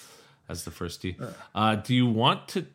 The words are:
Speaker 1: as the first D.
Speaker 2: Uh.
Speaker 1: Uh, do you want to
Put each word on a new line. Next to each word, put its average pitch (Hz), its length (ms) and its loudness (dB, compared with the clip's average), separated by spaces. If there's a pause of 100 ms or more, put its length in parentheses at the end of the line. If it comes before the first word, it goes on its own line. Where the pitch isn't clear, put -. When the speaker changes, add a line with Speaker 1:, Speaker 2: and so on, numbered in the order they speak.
(480)
Speaker 1:
as 87 160 -8
the 85 80 -10
first 87 320 -10
D. 92 160 -6
Speaker 2:
Uh. - 80 -8 (260)
Speaker 1:
Uh, 107 220 4
do 104 180 -2
you 123 140 6
want 120 420 2
to - 260 -6